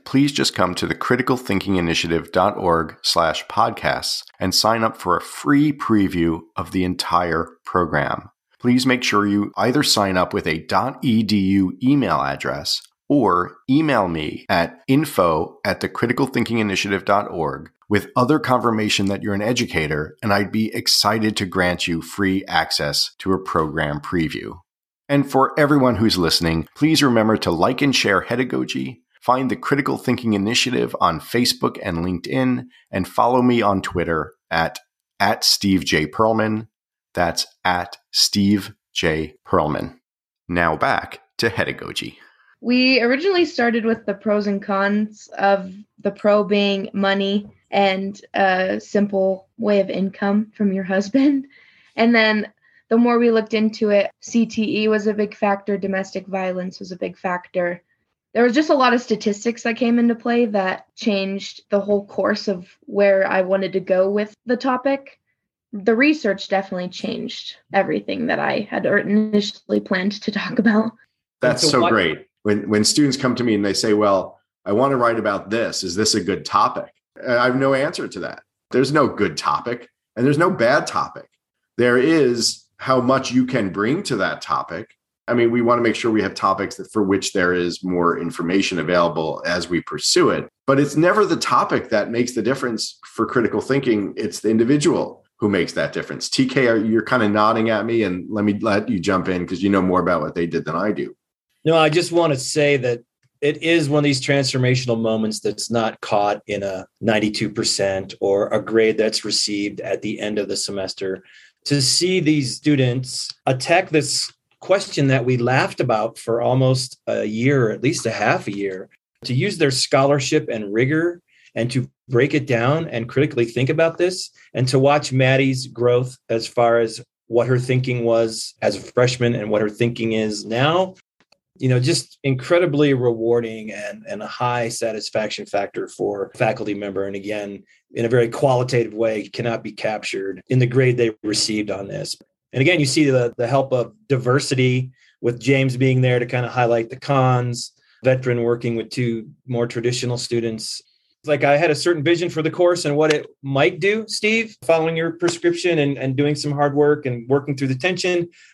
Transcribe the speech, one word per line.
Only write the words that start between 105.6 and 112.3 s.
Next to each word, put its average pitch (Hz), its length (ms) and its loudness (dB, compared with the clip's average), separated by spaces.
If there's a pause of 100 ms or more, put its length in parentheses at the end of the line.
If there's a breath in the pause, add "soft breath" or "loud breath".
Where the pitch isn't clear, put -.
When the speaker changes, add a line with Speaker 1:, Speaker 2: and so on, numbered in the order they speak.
Speaker 3:
not 113 320 -2
caught 104 460 0
in 101 160 -4
a 95 240 -6 (120)
ninety-two 107 520 0
percent 98 680 -2
or 98 280 2
a 107 140 0
grade 110 360 2
that's 107 260 0
received 101 580 -4
at 98 200 -4
the 104 180 -6
end 107 200 -4
of 101 100 -4
the 98 80 -4
semester. 95 680 -6 (420 soft breath)
To 143 160 0
see 180 380 2
these 147 380 0